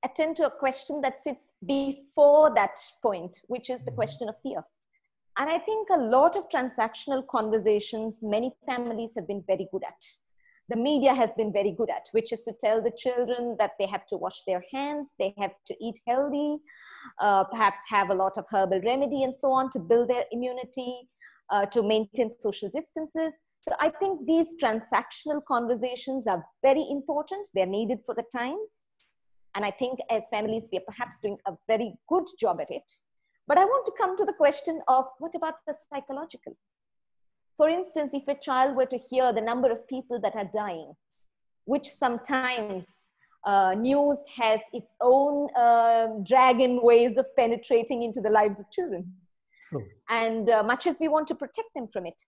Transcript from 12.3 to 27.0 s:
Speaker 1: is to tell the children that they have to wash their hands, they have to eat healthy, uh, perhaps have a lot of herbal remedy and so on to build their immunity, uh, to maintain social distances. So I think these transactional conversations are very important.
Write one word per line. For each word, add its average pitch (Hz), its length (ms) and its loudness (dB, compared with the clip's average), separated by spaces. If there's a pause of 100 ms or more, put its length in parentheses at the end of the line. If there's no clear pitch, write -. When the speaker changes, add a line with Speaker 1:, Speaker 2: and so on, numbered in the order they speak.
Speaker 1:
is 220 120 -10
to 226 80 -8 (120)
tell 220 180 2
the 233 100 -2 (120)
children 240 540 -4
that 214 200 0
they 196 80 -2
have 190 200 -8
to 202 100 -8
wash 175 300 -8
their 180 160 -4 (100)
hands, 285 460 -8
they 196 200 -4
have 190 160 -6 (140)
to - 120 -10
eat 226 260 -10
healthy, 285 520 -2 (640)
uh, 196 240 4
perhaps 208 440 0
have 202 220 2
a 202 40 2
lot 190 240 0
of 190 120 -8
herbal 190 320 2
remedy 269 420 0
and 262 100 -4
so 269 160 -2
on 262 200 0
to 262 80 -6
build 233 300 2
their 240 240 0
immunity, 247 760 -8 (420)
uh, 202 160 0
to 226 160 0
maintain 220 560 0
social 202 320 -6
distances. 320 600 -6 (300)
So - 180 -6
I 311 100 4
think 370 360 -4
these 330 360 2
transactional 233 840 -2
conversations 247 800 -4
are 185 180 -2 (180)
very 277 280 4
important. 302 640 -6